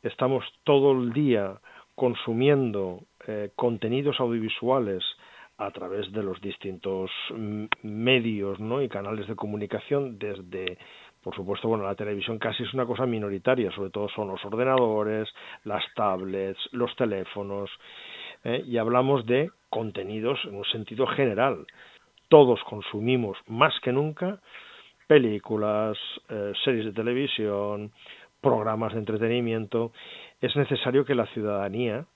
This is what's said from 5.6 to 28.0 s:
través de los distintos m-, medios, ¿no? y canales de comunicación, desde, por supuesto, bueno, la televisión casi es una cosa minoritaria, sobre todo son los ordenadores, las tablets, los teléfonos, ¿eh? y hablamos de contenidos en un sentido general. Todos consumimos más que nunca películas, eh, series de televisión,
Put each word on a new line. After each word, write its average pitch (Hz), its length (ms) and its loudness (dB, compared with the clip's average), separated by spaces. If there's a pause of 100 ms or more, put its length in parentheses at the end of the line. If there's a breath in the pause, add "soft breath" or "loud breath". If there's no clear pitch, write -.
través 95 400 -8
de 107 100 -4
los 92 180 -6
distintos 95 720 -6 (180)
m-, 107 400 -6 (140)
medios, 107 800 0
¿no? 117 200 -2
y 127 80 -2
canales 101 400 -6
de 107 80 -6
comunicación, 107 800 -4
desde, 92 600 -8 (440 loud breath)
por 92 140 -8
supuesto, 98 320 -4
bueno, 110 160 0
la 98 120 -4
televisión 104 420 -6
casi 110 240 -4
es 107 100 -6
una 127 140 0
cosa 120 180 -2
minoritaria, 107 680 0
sobre 98 180 -6
todo 104 180 -4
son 104 200 -6
los 95 140 -8
ordenadores, 110 880 2 (360 loud breath)
las 104 200 -4 (100)
tablets, 95 640 -2 (140)
los 120 240 -2
teléfonos, 101 720 -4 (720 loud breath)
¿eh? 120 240 -2
y 120 120 0
hablamos 123 480 4
de 135 240 2 (180)
contenidos 110 760 -4
en 101 80 -12
un 101 100 -8
sentido 113 440 -2
general. 120 580 2 (600 loud breath)
Todos 135 380 10
consumimos 107 680 -2 (120)
más 127 340 4
que 123 100 0
nunca 156 480 -2 (680 loud breath)
películas, 107 920 4 (320)
eh, 104 220 -6 (120)
series 113 220 2
de 104 60 -6
televisión, 107 1000 -2 (480 loud breath)